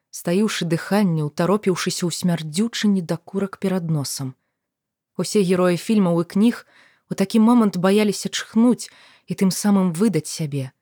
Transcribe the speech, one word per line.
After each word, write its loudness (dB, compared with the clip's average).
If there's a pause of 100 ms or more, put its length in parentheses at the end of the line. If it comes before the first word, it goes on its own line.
(120)
стаіўшы -2
дыханне, 0
утаропіўшыся -2
ў -4
смярдзючы -2
недакурак -4
перад -2
носам. -4 (840)
Усе 0
героі 2
фільмаў 2
і -4
кніг 0 (440)
у -8
такі 0
момант 4
баяліся 2
чхнуць 0 (340)
і -8
тым 4
самым 2
выдаць 0
сябе. -6 (100)